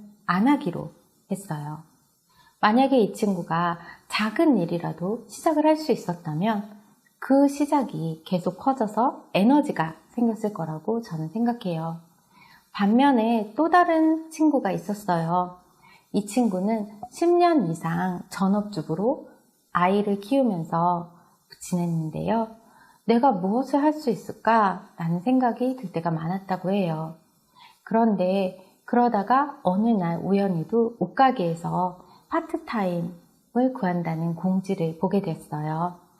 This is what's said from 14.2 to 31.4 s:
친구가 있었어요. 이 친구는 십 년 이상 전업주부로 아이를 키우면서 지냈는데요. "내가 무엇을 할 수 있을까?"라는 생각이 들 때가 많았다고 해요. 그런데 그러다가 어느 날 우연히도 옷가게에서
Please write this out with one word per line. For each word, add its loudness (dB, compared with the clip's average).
친구가 2
있었어요. -2
이 -2
친구는 0
십 0
년 4
이상 -4
전업주부로 -2
아이를 0
키우면서 0
지냈는데요. -2
"내가 4
무엇을 0
할 4
수 -4
있을까?"라는 0
생각이 0
들 -10
때가 -2
많았다고 -4
해요. -2
그런데 0
그러다가 2
어느 2
날 0
우연히도 0
옷가게에서 0